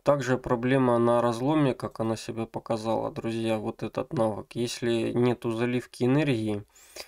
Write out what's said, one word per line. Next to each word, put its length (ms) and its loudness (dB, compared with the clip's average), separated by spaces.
также 340 2
проблема 600 2
на 240 4
разломе, 520 2
как 260 -8
она 160 0
себя 280 -8
показала, 680 -4
друзья, 440 -2
вот 280 -6
этот 280 -6
навык. 440 -2
Если 560 -2
нету 400 0
заливки 500 -4
энергии, 600 0